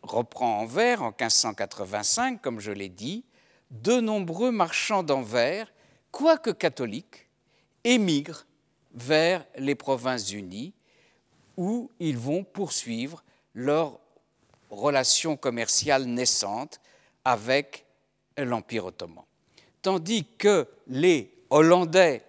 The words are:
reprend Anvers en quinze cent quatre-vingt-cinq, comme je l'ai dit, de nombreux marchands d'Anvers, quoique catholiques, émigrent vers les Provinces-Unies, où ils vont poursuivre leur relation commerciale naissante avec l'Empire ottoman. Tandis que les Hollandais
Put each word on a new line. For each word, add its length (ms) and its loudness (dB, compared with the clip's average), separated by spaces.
reprend 580 -2
Anvers 420 0
en 100 -4
quinze 220 -2
cent 200 0
quatre-vingt-cinq, 880 -4
comme 180 -6
je 120 -8
l'ai 180 -10
dit, 340 -10
de 300 0
nombreux 500 -2
marchands 520 0
d'Anvers, 680 -2
quoique 400 2
catholiques, 800 -4
émigrent 640 2
vers 520 0
les 180 -2
Provinces-Unies, 1000 -6
où 420 -4
ils 200 -2
vont 260 -2
poursuivre 800 -6
leur 440 -2
relation 640 0
commerciale 680 0
naissante 760 -4
avec 640 0
l'Empire 500 -4
ottoman. 380 -14
Tandis 440 0
que 300 4
les 480 2
Hollandais 800 6